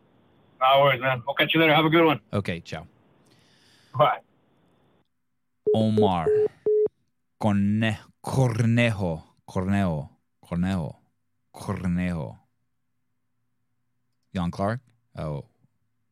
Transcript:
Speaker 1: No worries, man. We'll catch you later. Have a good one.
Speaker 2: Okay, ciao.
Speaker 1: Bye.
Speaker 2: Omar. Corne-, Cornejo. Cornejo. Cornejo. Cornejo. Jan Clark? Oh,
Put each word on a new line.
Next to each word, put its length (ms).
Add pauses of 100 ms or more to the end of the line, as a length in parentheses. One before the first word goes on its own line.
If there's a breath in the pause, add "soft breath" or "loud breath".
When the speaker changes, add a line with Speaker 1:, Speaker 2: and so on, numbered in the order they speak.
(640)
Speaker 1:
No 200
worries, 200
man. 240
We'll 80
catch 180
you 80
later. 140
Have 100
a 60
good 160
one. 140 (120)
Speaker 2:
Okay, 280
ciao. 260 (1120 soft breath)
Speaker 1:
Bye. 200 (1600)
Speaker 2:
Omar. 520 (1120)
Corne-, 600 (260)
Cornejo. 1000 (240)
Cornejo. 600 (360)
Cornejo. 520 (580)
Cornejo. 840 (2000)
Jan 160
Clark? 300 (360)
Oh, 300 (640)